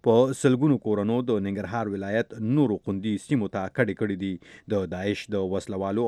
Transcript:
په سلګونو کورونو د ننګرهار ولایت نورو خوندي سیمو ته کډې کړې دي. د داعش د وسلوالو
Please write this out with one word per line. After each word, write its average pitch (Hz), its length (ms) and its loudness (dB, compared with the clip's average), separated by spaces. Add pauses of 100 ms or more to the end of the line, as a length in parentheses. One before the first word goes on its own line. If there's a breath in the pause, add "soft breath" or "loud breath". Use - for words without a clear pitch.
په 123 340 6
سلګونو 131 460 4
کورونو 107 320 0 (120)
د 107 160 2
ننګرهار 101 500 -4
ولایت 101 420 -2 (220)
نورو 113 260 2
خوندي 101 280 -2 (120)
سیمو 113 300 0
ته 95 100 -4 (100)
کډې 110 240 0
کړې 101 240 -2
دي. 95 100 -2 (380 loud breath)
د 98 240 0
داعش 95 300 -2 (100)
د 95 180 -2
وسلوالو 98 540 -2